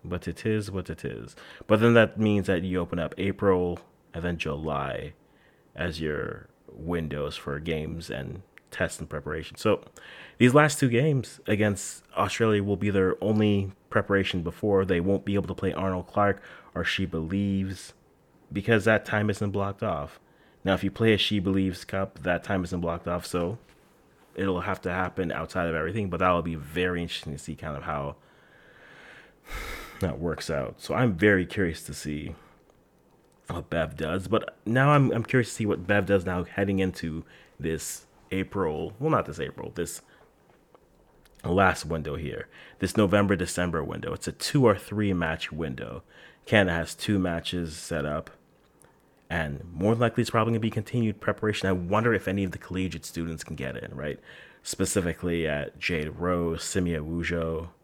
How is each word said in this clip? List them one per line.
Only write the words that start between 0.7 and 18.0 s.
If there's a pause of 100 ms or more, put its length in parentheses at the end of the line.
what
it
is. (320)
But
then
that
means
that
you
open
up
April (340)
and
then
July (640)
as
your (260)
windows
for
games
and (300)
tests
and
preparation.
So (540)
these
last
two
games
against (140)
Australia
will
be
their
only (160)
preparation
before
they
won't
be
able
to
play
Arnold
Clark (320)
or
She
Believes (580)